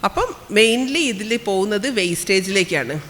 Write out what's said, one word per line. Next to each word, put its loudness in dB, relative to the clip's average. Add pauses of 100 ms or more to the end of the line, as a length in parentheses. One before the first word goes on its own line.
അപ്പം 0 (240)
mainly 4 (100)
ഇതിൽ -2
പോകുന്നത് 0
വേസ്റ്റേജിലേക്കാണ്. 0